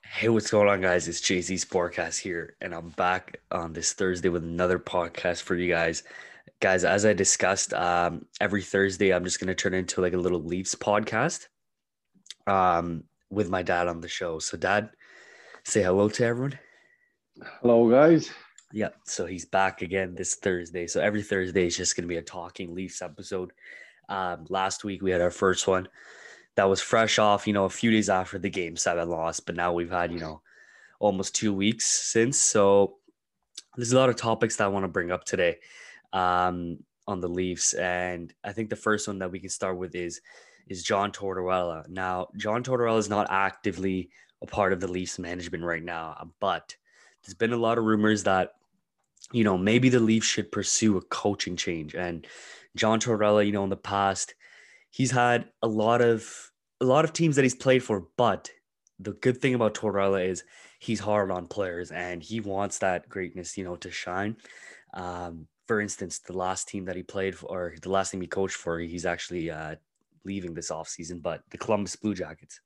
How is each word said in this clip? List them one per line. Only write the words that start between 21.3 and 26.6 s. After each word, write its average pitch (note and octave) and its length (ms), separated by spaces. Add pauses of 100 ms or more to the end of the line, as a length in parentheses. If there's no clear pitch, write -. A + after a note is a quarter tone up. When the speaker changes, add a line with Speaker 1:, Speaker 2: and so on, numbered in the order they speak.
Speaker 1:
is E2 100
just F2+ 200
gonna F2 100
be E2+ 120
a E2 40
Talking F2 500
Leafs F#2 300
episode. F#2 500 (560)
Um, F2+ 400
last F#2+ 360
week F#2+ 180
we F#2 80
had F2+ 100
our F2 120
first F#2 340
one F#2 220 (680)
that G2 120